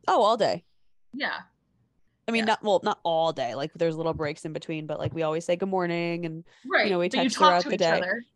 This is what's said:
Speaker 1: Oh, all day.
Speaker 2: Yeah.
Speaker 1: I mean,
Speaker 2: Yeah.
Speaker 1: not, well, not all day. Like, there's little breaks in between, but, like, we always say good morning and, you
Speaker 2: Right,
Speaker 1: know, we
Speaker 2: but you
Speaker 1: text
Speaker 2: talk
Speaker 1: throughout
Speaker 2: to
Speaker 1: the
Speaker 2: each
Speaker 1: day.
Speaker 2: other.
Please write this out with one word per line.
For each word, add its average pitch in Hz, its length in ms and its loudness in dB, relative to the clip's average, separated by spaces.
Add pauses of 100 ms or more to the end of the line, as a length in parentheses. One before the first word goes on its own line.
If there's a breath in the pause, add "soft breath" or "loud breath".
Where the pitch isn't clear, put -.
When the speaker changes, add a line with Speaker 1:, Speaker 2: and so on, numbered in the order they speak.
Speaker 1:
Oh, 262 140 4
all 220 160 4
day. 170 280 0 (480)
Speaker 2:
Yeah. 220 280 -6 (840)
Speaker 1:
I 226 40 -4
mean, 226 100 0
Speaker 2:
Yeah. 214 40 -4
Speaker 1:
not, 220 180 0
well, 196 200 2
not 208 200 -2
all 165 300 2
day. 120 220 -4
Like, 143 200 -6
there's 165 200 0
little 160 180 -2
breaks 160 320 -6
in 156 80 -8
between, 156 340 -6
but, 151 120 -6
like, 151 140 -4
we 165 80 -4
always 160 240 -2
say 175 100 2
good 190 140 -2
morning 170 560 -2
and, 160 180 -10 (200 soft breath)
you 262 80 -12
Speaker 2:
Right, 226 180 2
Speaker 1:
know, 180 100 2
we 180 100 2
Speaker 2:
but 240 100 0
you 262 60 2
Speaker 1:
text 233 120 -2
Speaker 2:
talk 311 120 6
Speaker 1:
throughout 175 140 6
Speaker 2:
to 294 60 -6
Speaker 1:
the 190 60 0
Speaker 2:
each - 40 -4
Speaker 1:
day. 165 180 4
Speaker 2:
other. 190 260 -2 (120)